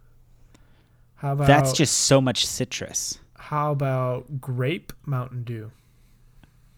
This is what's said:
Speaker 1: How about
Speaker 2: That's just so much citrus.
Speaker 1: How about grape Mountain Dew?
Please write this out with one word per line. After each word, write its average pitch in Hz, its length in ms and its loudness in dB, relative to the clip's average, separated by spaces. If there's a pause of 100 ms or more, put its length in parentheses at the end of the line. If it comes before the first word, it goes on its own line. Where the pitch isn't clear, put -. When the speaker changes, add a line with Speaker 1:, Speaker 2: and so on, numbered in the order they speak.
(1160)
Speaker 1:
How 143 160 -6
about 139 160 0
Speaker 2:
That's 139 240 6
just - 280 2
so 135 200 6
much 127 260 0
citrus. - 720 -8 (200)
Speaker 1:
How 151 340 -2
about 131 680 -2
grape 131 520 -4 (120)
Mountain 123 400 -6
Dew? 113 260 -10 (1080)